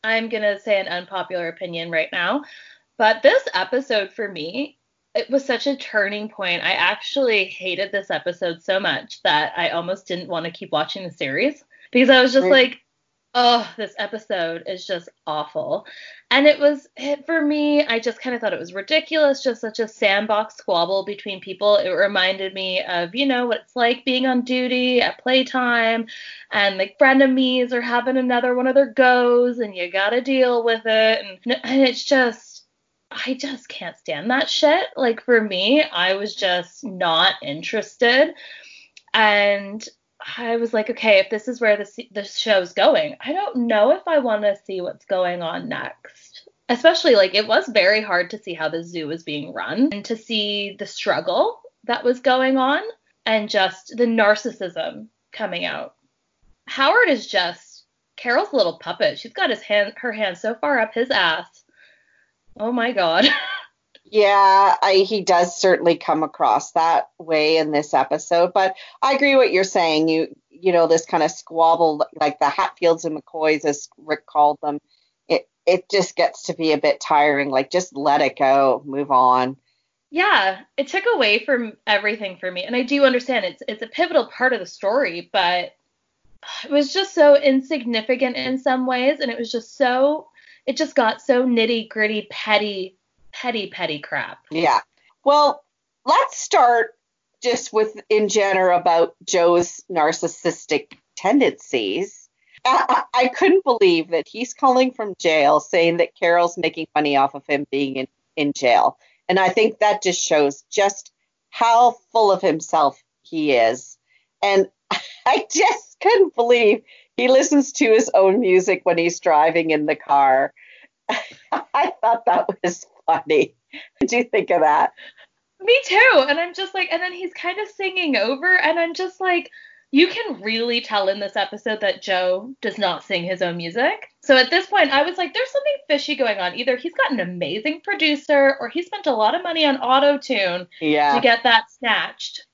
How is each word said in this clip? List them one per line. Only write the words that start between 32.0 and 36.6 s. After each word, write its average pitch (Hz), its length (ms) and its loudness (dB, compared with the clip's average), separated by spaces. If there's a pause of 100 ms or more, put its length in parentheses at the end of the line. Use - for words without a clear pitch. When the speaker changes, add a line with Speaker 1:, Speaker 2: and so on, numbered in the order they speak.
Speaker 1:
just, 254 600 -2 (480)
I 262 220 -6
just 269 340 -12
can't - 280 -14
stand 165 340 -6
that 269 180 0
shit. 311 380 2 (100)
Like, 240 280 0
for 233 160 4
me, 208 420 2
I 185 320 0
was 202 200 -6
just 180 500 -4